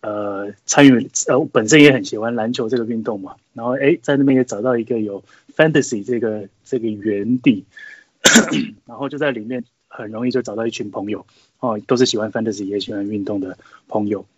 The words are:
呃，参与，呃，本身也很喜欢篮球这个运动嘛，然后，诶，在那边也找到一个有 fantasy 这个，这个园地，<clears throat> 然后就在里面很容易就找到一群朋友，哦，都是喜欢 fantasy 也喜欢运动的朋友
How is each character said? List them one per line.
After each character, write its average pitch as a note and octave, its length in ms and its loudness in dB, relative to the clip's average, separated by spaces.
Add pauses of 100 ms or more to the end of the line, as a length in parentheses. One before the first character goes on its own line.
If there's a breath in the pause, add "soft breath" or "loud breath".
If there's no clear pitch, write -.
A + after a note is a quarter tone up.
呃， G2+ 520 -6 (120)
参 C#3+ 220 6
与， B2 220 6 (180)
呃， C#3 120 2 (120)
本 A2 160 0
身 D3 140 8
也 C#3+ 100 10
很 A#2+ 140 0
喜 - 120 -6
欢 A2+ 160 -4
篮 A2+ 200 -2
球 A#2+ 160 -4
这 B2+ 80 0
个 A#2 80 -2
运 A2+ 180 -4
动 G#2+ 160 -4
嘛， F#2 160 -14 (180)
然 A#2 120 -12
后， B2 80 -2
诶， C#3 280 2
在 C#3+ 160 0
那 C#3 60 2
边 C#3 140 4
也 B2+ 60 4
找 G#2+ 180 -6
到 A#2+ 160 0
一 A#2 60 -2
个 A#2 160 -4
有 G2+ 240 -6 (320 soft breath)
fantasy C#3 500 2
这 A#2+ 140 -2
个， G#2+ 280 -4 (160)
这 B2+ 160 -4
个 A2+ 80 -4
园 G#2+ 520 -2
地， B2 260 2 (560 loud breath)
<clears throat> B2 640 2
然 A#2 120 -20
后 C#3 120 -6
就 D3 80 -10
在 C#3+ 140 0
里 A#2+ 120 -6
面 A#2+ 200 -8 (240)
很 A2 240 -12
容 A2+ 160 -4
易 A#2+ 40 0
就 B2 100 2
找 A2 140 -8
到 A2+ 120 -2
一 - 20 0
群 A2+ 220 -8
朋 G#2 180 -8
友， G2 160 -8 (340 soft breath)
哦， A2 280 -2
都 B2+ 100 2
是 B2+ 80 6
喜 A2+ 140 -2
欢 G#2+ 120 -4
fantasy G#2+ 340 -4
也 G2+ 140 -2
喜 G#2+ 140 -8
欢 G2+ 160 -6
运 G2+ 160 -4
动 G#2 140 -4
的 F#2 180 -8 (300 soft breath)
朋 G#2 200 -2
友 G2+ 200 -4 (100)